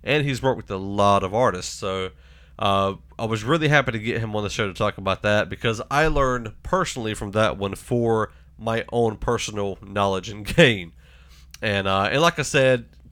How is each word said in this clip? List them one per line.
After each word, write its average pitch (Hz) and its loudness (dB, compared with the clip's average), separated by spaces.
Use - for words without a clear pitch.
and 143 0
he's 127 -2
worked 127 2
with 107 -12
a 98 -4
lot 101 4
of 92 -4
artists. 104 0
So, 95 -6
uh, 98 0
I 113 -4
was 110 -2
really 151 0
happy 139 4
to 113 -4
get 110 -4
him 110 -6
on 104 -2
the 101 -2
show 107 -2
to 92 -6
talk 104 -2
about 95 -2
that, 104 2
because 110 -4
I 151 2
learned 127 0
personally 127 -2
from 101 -8
that 104 2
one 98 -4
for 113 0
my 113 -2
own 113 0
personal 104 -2
knowledge 98 0
and 104 -12
<laughs> - -4
gain. 107 4
And, 98 0
uh, 98 2
and 139 2
like 170 2
I 143 -2
said, 131 2